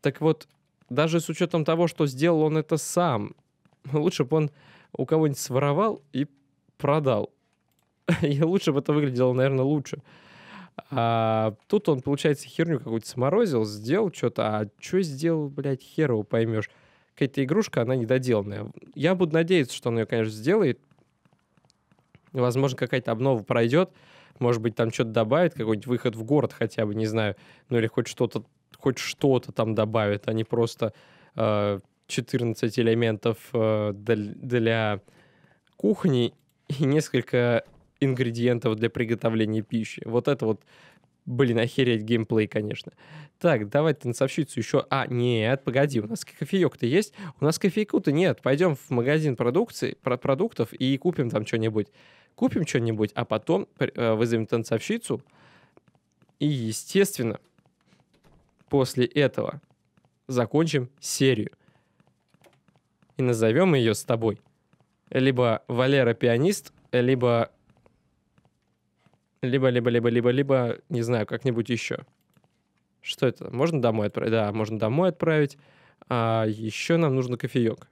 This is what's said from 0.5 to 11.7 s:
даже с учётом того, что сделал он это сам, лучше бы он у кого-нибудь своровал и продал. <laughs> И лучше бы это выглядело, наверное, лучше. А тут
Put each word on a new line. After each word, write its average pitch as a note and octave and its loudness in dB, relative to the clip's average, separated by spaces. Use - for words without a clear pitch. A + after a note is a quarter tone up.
даже D#3 2
с - -10
учётом E3 -2
того, E3 2
что D#3+ -2
сделал D3+ 2
он D#3 2
это D#3 -2
сам, D3 -2
лучше D3+ 0
бы D#3 0
он D3+ 0
у C3+ -4
кого-нибудь D#3 2
своровал C#3+ 0
и C#3+ -2
продал. C#3 0
<laughs> E3+ 2
И C#3+ 0
лучше E3+ 2
бы C#3 2
это D3 0
выглядело, B2+ 2
наверное, C3 2
лучше. D3 -2
А A2+ 0
тут G#3 2